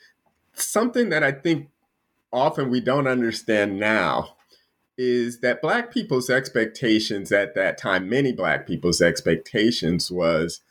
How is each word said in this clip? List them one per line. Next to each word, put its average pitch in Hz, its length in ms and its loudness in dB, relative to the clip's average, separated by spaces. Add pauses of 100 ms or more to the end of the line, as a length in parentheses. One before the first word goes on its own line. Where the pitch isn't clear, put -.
(520)
something 240 560 0
that 156 160 0
I 139 80 2
think 147 380 -2 (600)
often 135 380 0
we 120 140 0
don't 135 240 2
understand 113 760 0
now 92 560 0 (600)
is 120 420 -2
that 123 220 0
Black 226 280 -2
people's 131 380 -2
expectations 113 1040 0
at 101 220 2
that 95 240 0
time, 92 280 -2
many 127 260 2
Black 78 340 -2
people's 87 340 0
expectations, 87 1080 0
was 82 500 -2 (100)